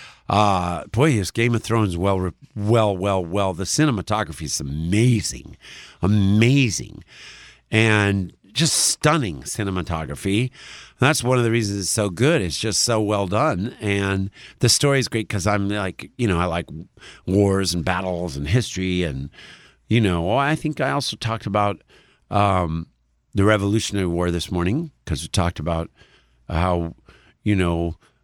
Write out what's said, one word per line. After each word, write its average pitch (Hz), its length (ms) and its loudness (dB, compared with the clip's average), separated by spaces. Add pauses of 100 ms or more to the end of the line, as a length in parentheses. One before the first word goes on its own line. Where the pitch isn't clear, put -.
(280)
Uh, 92 580 2
boy, 143 260 2
is 101 200 0
Game 117 220 0
of 110 100 -2
Thrones 107 320 0
well, 95 240 0
re-, 92 120 -4 (220)
well, 107 420 2
well, 95 280 0
well. 95 300 -2
The 90 100 -6
cinematography 107 800 0
is 73 180 -6
amazing, 85 960 0 (460)
amazing, 107 1000 2 (680)
and 104 640 2 (200)
just 151 220 0
stunning 117 680 0
cinematography. 92 1080 -4 (480)
That's 143 240 2
one 123 140 2
of 123 80 2
the 117 60 2
reasons 104 280 0
it's 92 120 -4
so 104 180 0
good. 117 320 2
It's 85 180 -4
just 110 240 -2
so 113 200 0
well 101 240 0
done, 107 560 -2
and 98 480 0 (300)
the 117 100 4
story 139 280 2
is 127 100 -2
great 113 200 -4
'cause 92 180 -4
I'm, 101 220 0
like, 98 480 -6
you 120 100 0
know, 87 140 2
I 90 60 2
like 85 200 -2 (600)
wars 95 480 4
and 85 100 -2
battles 90 500 -2
and 71 140 -4
history, 92 540 0
and, 69 260 -4 (600)
you 113 120 4
know, 90 220 2
well, 101 160 0
I 143 160 0
think 151 260 -6
I 139 100 0
also 139 280 -4
talked 113 260 -6
about, 101 380 0 (480)
um, 90 560 0 (480)
the 98 100 4
Revolutionary 101 640 2
War 87 220 0
this 85 200 -4
morning 98 400 -2 (140)
'cause 71 160 -4
we 80 80 -12
talked 85 320 0
about 82 300 -4 (580)
how, 85 460 0 (480)
you 104 120 2
know, 85 440 0 (260)